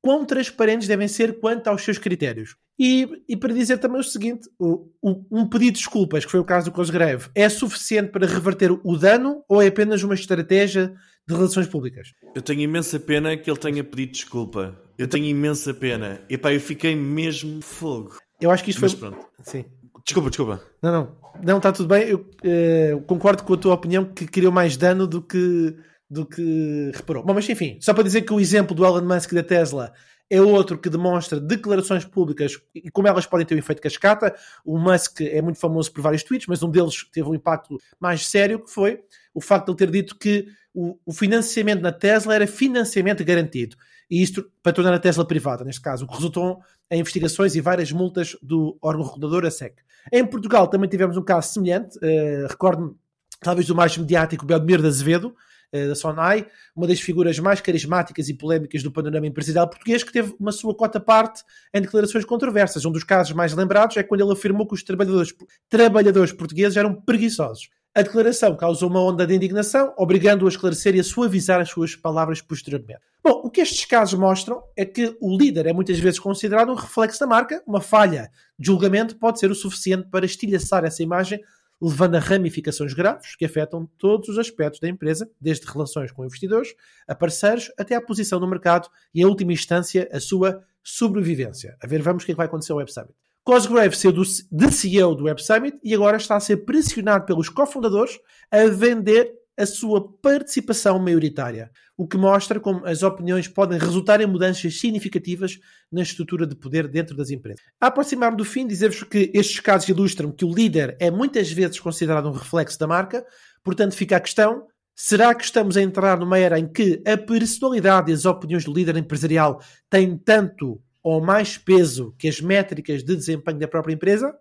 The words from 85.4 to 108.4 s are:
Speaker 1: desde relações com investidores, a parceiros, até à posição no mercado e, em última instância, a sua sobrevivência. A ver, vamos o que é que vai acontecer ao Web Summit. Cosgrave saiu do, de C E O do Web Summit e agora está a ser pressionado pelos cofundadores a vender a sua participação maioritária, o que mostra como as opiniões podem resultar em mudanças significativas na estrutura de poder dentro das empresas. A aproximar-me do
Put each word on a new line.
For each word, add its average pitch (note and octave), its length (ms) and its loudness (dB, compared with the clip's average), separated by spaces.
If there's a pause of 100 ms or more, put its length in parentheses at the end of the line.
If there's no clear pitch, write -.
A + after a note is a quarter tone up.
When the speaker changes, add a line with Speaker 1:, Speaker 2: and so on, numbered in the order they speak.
Speaker 1:
desde D#3 240 -4
relações C#3+ 460 -8
com C3 140 -14
investidores, G3 500 -4 (320)
a - 80 -8
parceiros, G#3 640 -2
até G3+ 160 -4
à A#3 60 0
posição G#3 400 -4
no F3+ 100 -2
mercado F3 380 0 (260)
e, E3 80 2
em - 20 6
última F#3+ 280 2
instância, F3 600 -2
a C#3+ 60 -6
sua F#3+ 460 -2 (180)
sobrevivência. E3+ 1000 -4
A - 60 -14
ver, D3+ 160 -2
vamos F3 220 -2
o - 20 -12
que F3 60 -4
é - 20 0
que D#3 40 -10
vai E3 80 0
acontecer D#3+ 260 -8
ao D3 60 -2
Web C#3 140 -8
Summit. - 220 -16 (280)
Cosgrave A3+ 520 4
saiu F#3+ 180 4
do, E3+ 100 2
de F#3+ 500 2
C - 160 -2
E F#3+ 140 6
O E3+ 120 4
do C#3+ 100 -6
Web D3+ 180 -2
Summit C4 420 0
e G#3+ 100 -2
agora G#3 220 4
está A3 200 0
a G#3 40 2
ser G#3 240 0
pressionado G#3 640 0
pelos E3 240 0
cofundadores A#3 680 0 (320)
a G#3+ 180 6
vender A3 640 4 (200)
a G3+ 120 -2
sua G#3 340 -2 (220)
participação B3+ 760 0
maioritária, C#3+ 720 -2 (240)
o F3+ 140 -6
que F#3+ 80 -4
mostra G3 420 2
como G3 280 -4
as E3 160 -2
opiniões F#3 440 0
podem F3+ 320 0
resultar F#3+ 440 2
em G#3+ 40 2
mudanças F#3 540 -2
significativas F#3+ 800 -4 (320)
na E3+ 80 -4
estrutura E3 460 -4
de C#3+ 100 -8
poder D3 320 -4
dentro D#3 260 -6
das C#3 140 -8
empresas. - 340 -12 (160)
A B3+ 100 4
aproximar-me B3+ 500 0
do G#3+ 80 -4